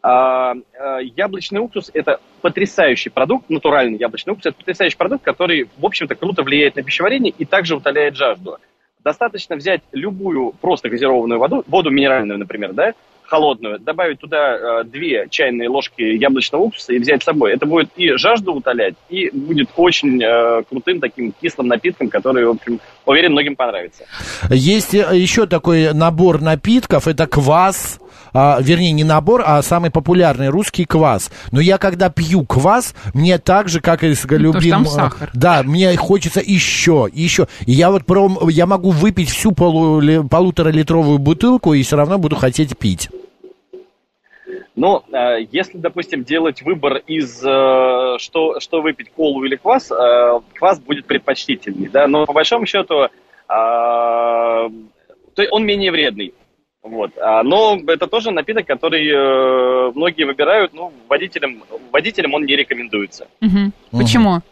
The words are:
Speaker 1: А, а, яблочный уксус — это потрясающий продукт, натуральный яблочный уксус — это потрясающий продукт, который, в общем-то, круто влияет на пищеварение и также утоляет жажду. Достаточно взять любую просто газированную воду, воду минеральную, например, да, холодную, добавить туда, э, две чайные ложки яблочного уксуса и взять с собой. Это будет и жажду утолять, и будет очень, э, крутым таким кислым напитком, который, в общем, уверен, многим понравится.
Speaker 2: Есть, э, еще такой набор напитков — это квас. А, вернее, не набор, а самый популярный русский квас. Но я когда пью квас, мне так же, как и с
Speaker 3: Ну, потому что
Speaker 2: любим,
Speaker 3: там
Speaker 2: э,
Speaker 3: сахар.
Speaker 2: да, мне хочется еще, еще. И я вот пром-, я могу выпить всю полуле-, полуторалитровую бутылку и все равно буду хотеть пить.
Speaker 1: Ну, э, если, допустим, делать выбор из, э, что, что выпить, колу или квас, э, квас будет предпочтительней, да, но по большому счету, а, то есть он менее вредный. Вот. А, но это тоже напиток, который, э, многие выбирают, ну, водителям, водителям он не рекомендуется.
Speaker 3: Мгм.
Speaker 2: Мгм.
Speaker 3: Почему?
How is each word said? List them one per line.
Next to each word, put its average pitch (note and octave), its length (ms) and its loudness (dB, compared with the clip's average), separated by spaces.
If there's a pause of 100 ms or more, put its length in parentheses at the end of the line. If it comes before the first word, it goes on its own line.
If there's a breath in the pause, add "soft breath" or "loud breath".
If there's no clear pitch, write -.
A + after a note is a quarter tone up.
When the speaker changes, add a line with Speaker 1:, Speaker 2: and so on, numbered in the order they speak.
Speaker 1:
А, B2+ 520 2 (240)
а, C3+ 200 -8
яблочный F#3 600 -6
уксус — A3+ 340 -8
это D3+ 240 -2 (220)
потрясающий F3 720 0
продукт, E3 380 -2
натуральный C#3 500 0
яблочный A#2 340 -6
уксус — G3+ 180 -8
это - 80 -18
потрясающий F3+ 380 -4
продукт, A#3+ 280 -4
который, D#3 440 -2 (100)
в D#3+ 80 -4
общем-то, - 300 -4
круто F3 260 -4
влияет C#3+ 320 0
на C#3 80 -6
пищеварение G#3+ 540 -2
и E3 80 -8
также E3+ 320 -2
утоляет C#3+ 400 -2
жажду. F#2+ 420 -4 (460)
Достаточно F#3 520 -4
взять D#3+ 260 -4 (100)
любую F3 680 -6
просто D#3+ 280 -2
газированную A#2+ 500 0
воду, F#3 300 0
воду E3 220 0
минеральную, C3 480 0
например, G2+ 340 -10
да, F3+ 220 -2 (300)
холодную, A#2 540 -2
добавить D#3 420 -6
туда, B2+ 600 -2
э, A2+ 40 -6
две B2+ 460 -6
чайные A#2+ 380 -2
ложки C3 340 -6
яблочного C3 640 0
уксуса - 280 -6
и B2 60 0
взять B2+ 240 0
с - 20 -12
собой. C#3 300 2
Это C3+ 100 -2
будет D#3 320 0
и F3 200 0
жажду G3+ 360 0
утолять, A#2+ 420 -2 (140)
и F3+ 220 -4
будет C#3+ 460 -4
очень, D3 460 2
э, A#2 460 2
крутым D#3 320 -4
таким A#2+ 400 -6
кислым C#3 280 -4
напитком, B2 420 -2
который, B2 340 0
в A#2 60 4
общем, A#2 280 -4 (280 loud breath)
уверен, D#3 260 2
многим C#3+ 240 -2
понравится. G2 480 -6 (460 loud breath)
Speaker 2:
Есть, E3 440 2
э, G3+ 120 4 (100)
еще F#3 300 2
такой D#3+ 480 2
набор D#3+ 480 2
напитков — D#3+ 680 2
это D#3+ 180 0
квас. D#3+ 720 2 (360 loud breath)
А, C#3 280 6
вернее, E3 300 2
не D3+ 120 2
набор, D#3+ 400 4
а D3+ 180 4
самый - 280 0
популярный D#3 580 2
русский F3+ 380 -2
квас. D3 440 2 (220 loud breath)
Но C3+ 80 2
я F#3 180 4
когда F#3 320 0
пью E3 360 0
квас, F#3+ 480 2 (200 loud breath)
мне E3+ 240 2
так F#3+ 300 2
же, E3 120 -2
как E3 240 0
и D3+ 100 2
с - 100 -4
Speaker 3:
Ну, C3 40 -12
потому D3+ 240 4
что F#3 80 0
Speaker 2:
любим, E3 100 4
Speaker 3:
там G3 140 4
Speaker 2:
э, - 20 2
Speaker 3:
сахар. D3 480 -2
Speaker 2:
да, C#3+ 280 4
мне F3 340 2
хочется F#3+ 480 0
еще, D#3+ 680 2
еще. D#3+ 340 0 (200 loud breath)
И A#2+ 60 2
я E3+ 180 4
вот F#3+ 160 0
пром-, F#3+ 440 2
я E3 160 4
могу F#3+ 240 2
выпить E3+ 400 2
всю - 220 0
полуле-, D#3+ 720 4
полуторалитровую D#3+ 920 2
бутылку E3+ 560 2
и C3+ 80 4
все D3 140 0
равно D3 220 2
буду D#3 180 0
хотеть C3 420 0
пить. F#2 300 -2 (1700 loud breath)
Speaker 1:
Ну, F3 280 0 (100)
э, A#2+ 400 -2
если, F#3 240 -6
допустим, E3 480 -6
делать D#3 380 -2
выбор C#3+ 440 -2
из, C#3+ 380 -6
э, C3 760 2
что, D#3+ 420 -4
что E3 200 -4
выпить, D#3 340 -6
колу C#3 300 -2
или C3+ 120 -2
квас, B3 340 -2
э, A#2+ 500 4 (140)
квас F3 260 2
будет C#3 240 -8
предпочтительней, C3 840 -4
да, C#3+ 180 2
но D3+ 180 2
по D3 80 -4
большому F3+ 320 0
счету, D#3+ 440 0 (400 soft breath)
а, A#2 1200 0 (680)
то G3 80 -2
есть G3+ 100 -2
он G#3+ 140 0
менее G3+ 260 -2
вредный. A2 400 -4 (500)
Вот. A2 360 -8
А, A2 240 0
но G3+ 440 2
это E3 220 -2
тоже A3+ 240 -4
напиток, F#3 340 -6
который, D#3 420 -2
э, C3 840 2
многие D#3+ 300 -2
выбирают, D3+ 480 0
ну, E3 200 -14 (160)
водителям, C#3+ 540 -4 (300)
водителям D#3+ 420 -2
он D3 100 -2
не C#3 120 0
рекомендуется. A#2 680 -6 (140)
Speaker 3:
Мгм. G3+ 320 0 (200)
Speaker 2:
Мгм. A#2+ 100 0
Speaker 3:
Почему? F#3 380 2 (120)